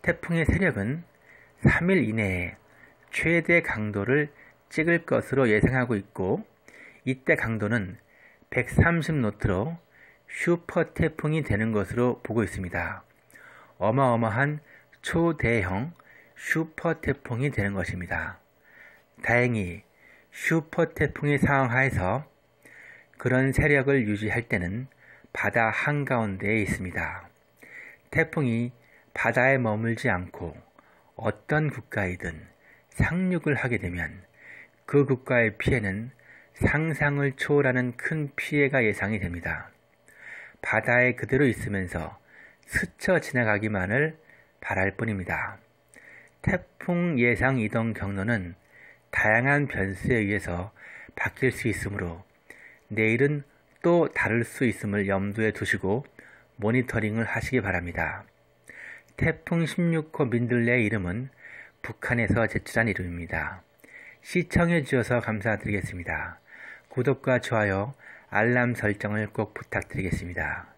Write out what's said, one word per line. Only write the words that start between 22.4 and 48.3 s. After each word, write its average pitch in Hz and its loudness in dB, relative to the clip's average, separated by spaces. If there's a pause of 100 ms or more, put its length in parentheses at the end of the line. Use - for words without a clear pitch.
그런 131 2
세력을 139 4
유지할 107 -2
때는 101 -2 (460)
바다 110 2
한가운데에 110 0
있습니다. 90 -4 (840)
태풍이 127 0 (420)
바다에 127 4
머물지 113 0
않고 90 -4 (600)
어떤 151 -2
국가이든 90 -6 (440)
상륙을 175 0
하게 120 -2
되면 92 -6 (640)
그 143 4
국가의 123 0
피해는 110 -2 (440)
상상을 143 0
초월하는 127 2
큰 151 -4
피해가 139 2
예상이 104 0
됩니다. 87 -6 (920)
바다에 123 4
그대로 131 2
있으면서 95 -4 (480)
스쳐 - 0
지나가기만을 110 0 (420)
바랄 95 -2
뿐입니다. 101 -6 (840)
태풍 175 -2
예상 120 2
이동 113 0
경로는 98 -4 (560)